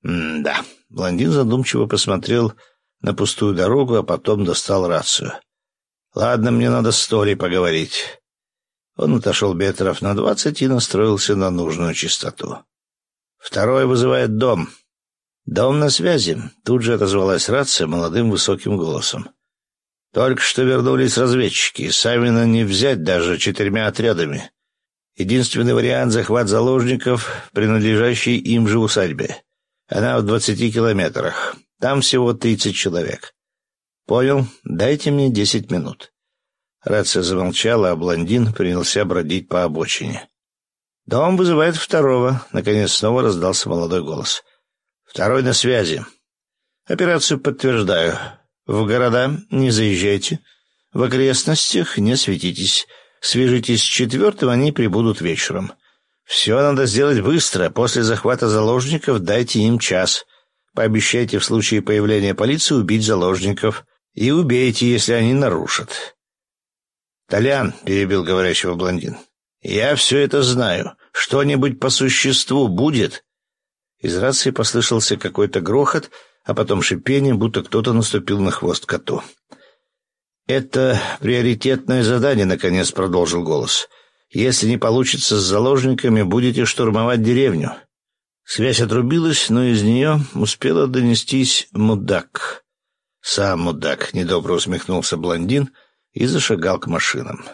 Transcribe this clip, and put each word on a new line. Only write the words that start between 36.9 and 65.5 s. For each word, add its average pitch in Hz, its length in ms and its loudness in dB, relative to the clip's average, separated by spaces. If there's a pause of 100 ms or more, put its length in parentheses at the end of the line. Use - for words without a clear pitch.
замолчала, 92 680 0
а 85 60 0
блондин 90 560 0
принялся 90 500 0
бродить 87 460 -2
по 90 160 0
обочине. 78 640 -6 (760)
"Дом 160 300 2
вызывает 170 400 2
второго", — 131 800 2
наконец 104 400 0
снова 117 300 2
раздался 92 440 0
молодой 85 340 -2
голос. 76 420 -6 (600)
"Второй 127 400 -2
на 123 80 0
связи. 110 540 0 (800)
Операцию 170 520 0
подтверждаю. 107 800 0 (480)
В 107 200 0
города 123 560 0 (100)
не 131 180 2
заезжайте, 101 720 0 (540)
в 107 100 0
окрестностях 135 920 0
не 107 180 2
светитесь. 92 720 -2 (320)
Свяжитесь 123 640 0
с - 40 0
четвертым, 135 600 0
они 127 240 2
прибудут 110 480 0
вечером. 87 540 -4 (500)
Все - 380 0
надо 139 240 2
сделать 127 340 2
быстро. 95 500 0
После 120 340 0
захвата 117 440 0
заложников 123 720 0
дайте 107 400 0
им 110 200 2
час. - 460 0 (480)
Пообещайте 110 640 0
в - 80 -2
случае 107 360 0
появления 104 520 0
полиции 139 420 0
убить 107 300 2
заложников. 98 800 0 (280)
И 123 180 0
убейте, 127 580 2
если 117 240 2
они 117 200 2
нарушат". - 840 -2 (1120)